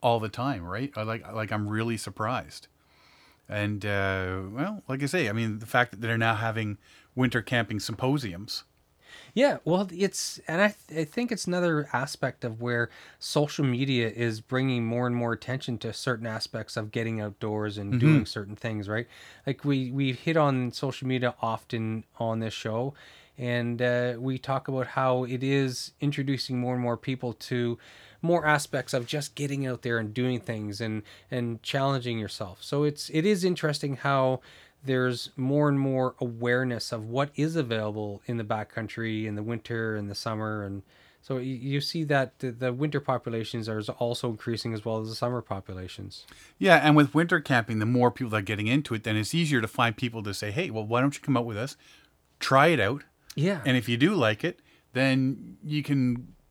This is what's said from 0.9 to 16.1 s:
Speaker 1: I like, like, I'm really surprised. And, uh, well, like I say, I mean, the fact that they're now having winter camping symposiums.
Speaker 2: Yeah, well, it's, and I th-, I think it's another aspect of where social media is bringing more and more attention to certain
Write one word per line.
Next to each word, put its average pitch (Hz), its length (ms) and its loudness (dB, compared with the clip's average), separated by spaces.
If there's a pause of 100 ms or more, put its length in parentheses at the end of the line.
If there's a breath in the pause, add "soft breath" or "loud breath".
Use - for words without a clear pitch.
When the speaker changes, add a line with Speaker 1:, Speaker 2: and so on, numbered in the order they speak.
Speaker 1:
I 107 60 -4
like, 110 300 -8
like, 110 200 -4
I'm 104 160 -2
really 110 280 -2
surprised. 107 720 -6 (800 soft breath)
And, 104 360 -2
uh, 95 680 0
well, 180 380 -6
like 135 140 -4
I 143 40 -2
say, 143 220 0
I 101 40 0
mean, 110 260 -2
the 110 80 -12
fact 123 260 2
that 101 80 -14
they're 117 180 0
now 113 160 4
having 107 440 -2 (360 soft breath)
winter 123 280 2
camping 113 380 0
symposiums. 120 840 -4 (720 loud breath)
Speaker 2:
Yeah, 262 300 4
well, 180 260 2
it's, 185 560 -2
and 165 140 0
I 202 140 4 (120)
th-, 156 140 -6
I 160 100 2
think 240 220 -2
it's 196 140 -6
another 175 460 2
aspect 131 520 -4
of 113 160 -6
where 120 300 0 (280 loud breath)
social 147 460 0
media 123 460 2
is 113 320 -2
bringing 127 420 0
more 120 220 0
and 120 100 0
more 120 160 0
attention 123 460 -6
to 113 160 -6
certain 117 320 -4